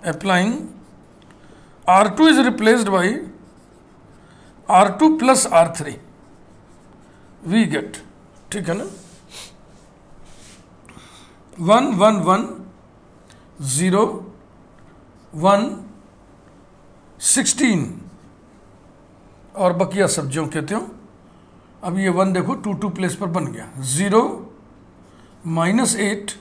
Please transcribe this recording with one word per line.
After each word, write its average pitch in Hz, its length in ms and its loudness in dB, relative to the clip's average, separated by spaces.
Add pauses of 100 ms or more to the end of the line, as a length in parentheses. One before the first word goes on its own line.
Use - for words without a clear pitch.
Applying 185 480 -2 (1300)
R 196 240 6
two 311 200 4
is 269 160 4
replaced 220 420 2
by 185 180 2 (1600)
आर 190 300 6
two 320 100 6 (100)
plus 254 340 2
R 165 240 4
three, 139 200 -10 (1500)
we 208 260 2
get, - 260 -6 (540)
ठीक 185 160 -6
है 175 100 -4
ना, 269 60 -8 (2750)
वन 226 400 2
वन 208 260 4
वन 185 260 2 (1160)
ज़ीरो 180 380 0 (1300)
वन 196 320 2 (1600)
सिक्सटीन - 800 0 (1600)
और 180 160 2
बकिया 185 340 0
सब 143 220 -2
जो 151 180 -4
कहते 156 280 -6
हो। 226 120 -6 (960)
अब 180 160 -4
ये 190 120 0
वन 190 220 2
देखो, 185 220 -2
two 214 200 -6
two 180 160 -6
place 180 260 -4
पर 196 120 -8
बन 165 180 -4
गया, - 220 -12 (140)
ज़ीरो 190 400 2 (1300)
माइनस 180 480 0
एट 202 440 -4